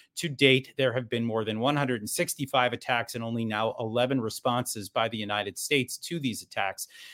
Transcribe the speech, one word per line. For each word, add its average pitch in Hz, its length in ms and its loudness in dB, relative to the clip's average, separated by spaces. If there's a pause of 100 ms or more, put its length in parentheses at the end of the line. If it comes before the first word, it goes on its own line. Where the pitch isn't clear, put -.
(160)
to 170 140 -4
date, 131 480 6
there 131 160 2
have 123 160 -2
been 117 160 0
more 110 180 0
than 107 160 -2
one 139 160 2
hundred 127 240 0
and 104 100 -6
sixty-five 135 600 0
attacks 117 440 -2
and 117 80 -4
only 113 200 -2
now 110 340 0
eleven 120 440 0
responses 117 680 -2
by 113 220 0
the 113 80 -4
United 104 400 -2
States 135 400 0
to 170 240 -6
these 120 200 -2
attacks. - 460 -4 (260)